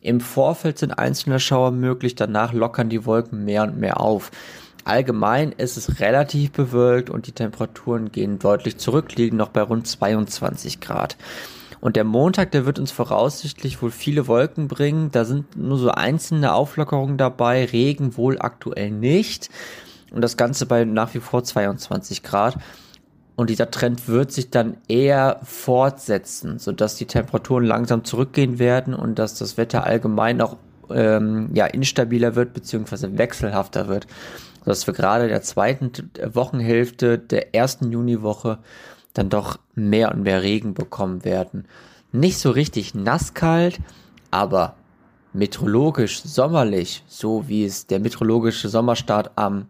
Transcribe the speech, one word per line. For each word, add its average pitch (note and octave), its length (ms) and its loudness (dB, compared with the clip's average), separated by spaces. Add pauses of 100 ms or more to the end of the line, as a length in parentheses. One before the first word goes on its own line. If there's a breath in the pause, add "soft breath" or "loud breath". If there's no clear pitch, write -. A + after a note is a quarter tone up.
Im A#2+ 200 0
Vorfeld C#3+ 580 0
sind D3 180 -2
einzelne C3 440 0
Schauer B2+ 300 4
möglich, B2+ 440 0
danach A2 380 0
lockern A#2 340 0
die A2+ 180 -2
Wolken A2+ 380 0
mehr G#2 200 2
und - 140 -2
mehr G#2 220 0
auf. G#2+ 320 0 (540 loud breath)
Allgemein A#2+ 640 2
ist - 240 -4
es - 240 -4
relativ C#3+ 540 2
bewölkt B2 560 2
und - 180 -6
die - 60 -16
Temperaturen A2+ 760 -4
gehen G2+ 300 -4
deutlich - 380 2
zurück, - 400 -2
liegen A#2 180 2
noch G#2+ 140 0
bei A2 120 0
rund A2+ 240 -2
zweiundzwanzig - 920 -4
Grad. - 380 -4 (640 loud breath)
Und A#2 160 0
der G#2+ 80 4
Montag, E3+ 460 2
der C3+ 140 2
wird C#3 140 -2
uns C#3 120 -6
voraussichtlich C3 880 -2
wohl A#2 100 -2
viele C#3+ 360 -2
Wolken C#3 420 0
bringen. D3 420 0
Da A#2 140 2
sind C#3 320 -4
nur C3+ 200 0
so B2 120 4
einzelne C3+ 640 0
Auflockerungen C#3 640 0
dabei, B2+ 480 2
Regen C3 500 0
wohl C3 240 2
aktuell - 520 -6
nicht. C3 580 0 (600 loud breath)
Und A#2 100 -2
das A#2 160 0
Ganze A#2+ 280 0
bei A#2 200 4
nach A2 300 0
wie A#2+ 40 -4
vor B2 240 -2
zweiundzwanzig - 800 -4
Grad. G#2 340 0 (800 loud breath)
Und A#2 140 0
dieser A#2 200 0
Trend A#2+ 380 -2
wird B2+ 240 2
sich B2+ 200 -6
dann A#2 260 2 (100)
eher C3+ 560 4
fortsetzen, B2 1160 -2
sodass G#2 360 -2
die - 100 -8
Temperaturen A#2+ 600 0
langsam A2+ 400 0
zurückgehen B2+ 520 0
werden B2+ 360 2
und A2+ 260 -4
dass A2 160 -2
das G#2+ 220 -8
Wetter A#2 260 0
allgemein A2+ 580 0
auch, A2+ 140 0 (340)
ähm, A2 640 2
ja, G2+ 120 4
instabiler A#2+ 680 0
wird B2 180 0
beziehungsweise G#2+ 640 -6
wechselhafter G2+ 720 -2
wird. - 180 -2 (580 loud breath)
Sodass - 220 0
wir F#2+ 60 -2
gerade A2 320 2
in A2+ 40 0
der G#2+ 140 -2
zweiten A#2+ 500 0
T-, - 100 -12 (300)
Wochenhälfte A#2+ 840 2
der - 340 -2
ersten B2 380 0
Juniwoche A2+ 680 -2 (560 loud breath)
dann G2 160 0
doch G2+ 300 -2 (160)
mehr G#2+ 360 4
und G2+ 120 -2
mehr F#2+ 180 2
Regen G2+ 320 0
bekommen F#2 500 -6
werden. F#2 440 -4 (440 loud breath)
Nicht E3+ 280 2
so C3+ 120 4
richtig A#2+ 420 0
nasskalt, E3 840 0 (500 loud breath)
aber F#2 460 0 (560)
meteorologisch A2 920 0
sommerlich, B2+ 840 0
so A2 400 -4
wie G#2+ 180 0
es F#2+ 220 -8
der F#2+ 120 0
meteorologische A2+ 680 0
Sommerstart A2+ 680 0
am G2+ 340 -2